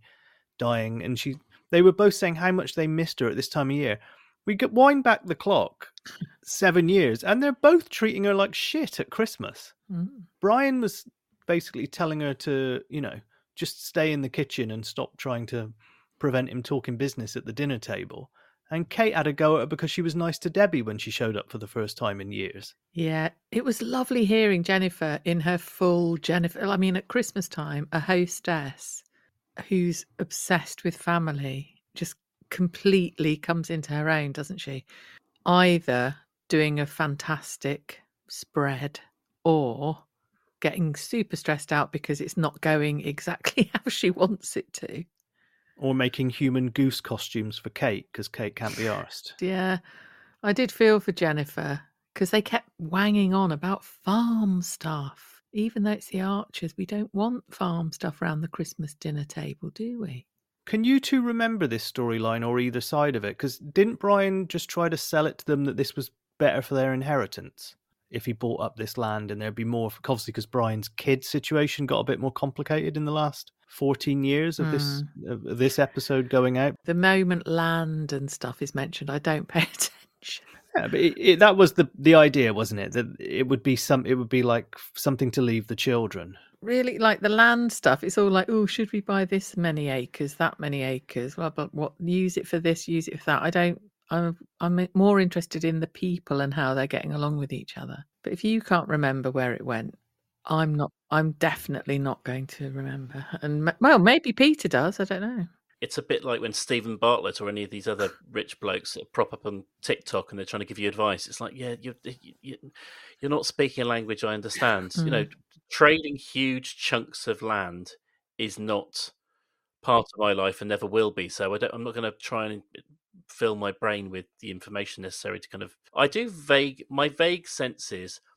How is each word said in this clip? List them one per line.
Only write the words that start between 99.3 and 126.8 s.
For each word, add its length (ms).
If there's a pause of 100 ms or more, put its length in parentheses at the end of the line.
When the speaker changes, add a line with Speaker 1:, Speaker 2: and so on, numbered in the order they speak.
Speaker 2:
where 220
it 120
went, 300 (500)
I'm 300
not, 160 (200)
I'm 220
definitely 640
not 240
going 240
to 240
remember. 540 (160)
And 240
ma-, 160
well, 180
maybe 340
Peter 340
does, 320
I 60
don't 160
know. 260 (340)
Speaker 3:
It's 180
a 20
bit 220
like 180
when 120
Stephen 440
Bartlett 420
or 100
any 140
of 60
these 180
other 220 (120)
Speaker 2:
<laughs> 100
Speaker 3:
rich 280
blokes 360
that 180
prop 180
up 140
on 180 (200)
TikTok 480
and 80
they're 60
trying 160
to 40
give 140
you 100
advice. 380
It's 120
like, 160
"Yeah, 240
you're, 140 (100)
you, 380
you, 160 (640)
you're 80
not 160
speaking 380
a 40
language 360
I 100
understand." 640 (100)
You 60
know, 140
Speaker 2:
Mm. 40 (400)
Speaker 3:
trading 460
huge 640
chunks 500
of 160
land 480 (480)
is 180
not 540 (720)
part 300
of 60
my 140
life 280
and 80
never 180
will 240
be. 180
So 260
I 40
don't, 140
I'm 100
not 120
gonna 160
try 360
and 160 (640)
fill 260
my 180
brain 380
with 160 (140)
the 100
information 520
necessary 380
to 80
kind 140
of, 120 (200)
I 120
do 220
vague, 600